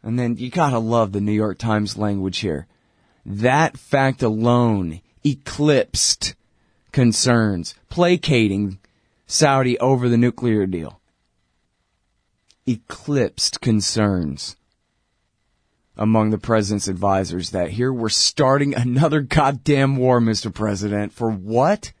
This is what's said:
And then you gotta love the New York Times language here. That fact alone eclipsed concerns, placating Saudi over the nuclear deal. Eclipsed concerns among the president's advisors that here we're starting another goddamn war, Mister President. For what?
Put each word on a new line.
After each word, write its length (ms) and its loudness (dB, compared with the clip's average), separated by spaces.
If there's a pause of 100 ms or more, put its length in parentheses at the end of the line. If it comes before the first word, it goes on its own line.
And 160 -4
then 200 -2
you 120 -8
gotta 300 0
love 320 0
the 80 -2
New 140 0
York 260 0
Times 380 -2
language 420 -2
here. 260 -4 (600)
That 520 0
fact 460 -2
alone 760 0 (220)
eclipsed 1120 0 (580)
concerns, 840 2 (140)
placating 920 0 (480)
Saudi 520 2
over 280 2
the 100 4
nuclear 480 2
deal. 360 -8 (1600)
Eclipsed 960 -4
concerns 960 -2 (1400)
among 320 2
the 80 0
president's 500 -2
advisors 640 -2
that 220 -4
here 200 -2
we're 160 -4
starting 680 2
another 460 2
goddamn 800 0
war, 240 4
Mister 280 0
President. 600 -4
For 180 -4
what? 720 -2